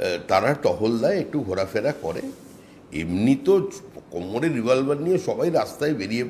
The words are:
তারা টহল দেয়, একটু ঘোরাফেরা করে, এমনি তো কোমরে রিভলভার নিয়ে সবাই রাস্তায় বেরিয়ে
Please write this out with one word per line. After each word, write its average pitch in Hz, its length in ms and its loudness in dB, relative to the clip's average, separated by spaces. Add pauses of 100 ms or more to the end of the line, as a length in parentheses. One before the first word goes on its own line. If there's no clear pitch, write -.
(280)
তারা 104 260 4
টহল 113 440 0
দেয়, 170 220 2
একটু 151 200 -4
ঘোরাফেরা 101 520 -2
করে, 87 300 -6 (680)
এমনি 92 440 2
তো 196 340 2 (420)
কোমরে 101 380 -2
রিভলভার 135 520 2
নিয়ে 175 160 2
সবাই 120 320 0
রাস্তায় 147 440 0
বেরিয়ে 113 360 -2